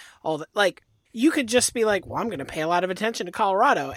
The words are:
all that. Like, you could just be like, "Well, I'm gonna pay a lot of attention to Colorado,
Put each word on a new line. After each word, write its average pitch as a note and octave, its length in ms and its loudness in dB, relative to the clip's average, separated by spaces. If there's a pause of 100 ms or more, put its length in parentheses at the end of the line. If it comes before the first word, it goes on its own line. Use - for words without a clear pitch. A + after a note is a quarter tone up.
(220)
all D#3 160 -4
that. D3+ 160 -12
Like, G3 280 0 (300)
you A#3+ 180 2
could D4+ 160 0
just A#3 280 2
be A#3 100 0
like, G#3 220 0
"Well, C3 160 -4
I'm A3+ 80 -4
gonna C#3 160 -8
pay - 160 -6
a D#3 60 -2
lot F3 160 2
of F#3 60 -2
attention G#3 360 -4
to F3 60 -10
Colorado, G3 640 2